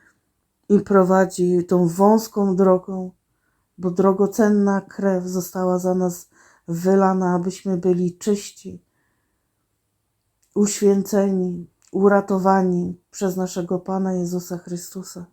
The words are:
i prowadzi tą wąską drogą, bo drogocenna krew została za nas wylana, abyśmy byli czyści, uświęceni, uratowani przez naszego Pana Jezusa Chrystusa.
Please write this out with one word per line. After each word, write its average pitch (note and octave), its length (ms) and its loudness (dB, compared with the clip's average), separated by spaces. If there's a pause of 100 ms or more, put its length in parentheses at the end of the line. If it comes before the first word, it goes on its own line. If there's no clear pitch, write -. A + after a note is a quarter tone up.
(680)
i G3+ 100 6
prowadzi F#3 880 2
tą F3+ 220 2
wąską G3+ 680 2
drogą, F#3 560 0 (640)
bo F3+ 140 -4
drogocenna G3 920 2
krew F#3+ 440 -4
została F#3 540 -2
za F#3 160 0
nas F3+ 340 -4 (380)
wylana, F#3 680 2
abyśmy F#3 420 -4
byli F3+ 400 0
czyści, G3+ 680 -6 (1700)
uświęceni, G3 1120 0 (220)
uratowani F#3+ 1080 2 (100)
przez F#3 260 -4
naszego F3+ 420 -4
Pana F#3+ 340 -4
Jezusa F3+ 440 -6
Chrystusa. F3 760 -14